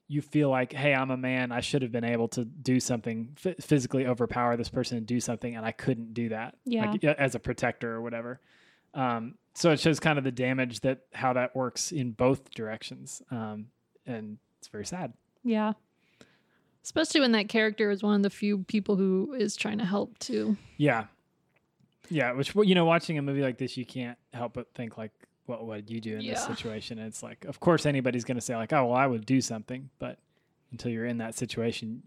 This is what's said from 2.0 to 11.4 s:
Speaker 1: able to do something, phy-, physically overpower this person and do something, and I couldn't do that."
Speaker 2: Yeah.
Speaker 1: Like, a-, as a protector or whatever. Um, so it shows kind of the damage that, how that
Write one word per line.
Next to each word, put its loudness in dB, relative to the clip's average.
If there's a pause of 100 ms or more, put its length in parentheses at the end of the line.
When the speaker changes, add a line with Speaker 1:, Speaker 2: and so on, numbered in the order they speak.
Speaker 1:
able 2
to -2
do 0
something, -2
phy-, -4
physically 2
overpower 2
this -4
person -2
and -4
do 0
something, -4
and -10
I 0
couldn't -2
do -2
that." -6
Speaker 2:
Yeah. 0
Speaker 1:
Like, -2
a-, 2
as 2
a -4
protector -2
or -6
whatever. -8 (540)
Um, -2 (200)
so 6
it 4
shows 4
kind 2
of -2
the 0
damage 0
that, 0 (120)
how 2
that 0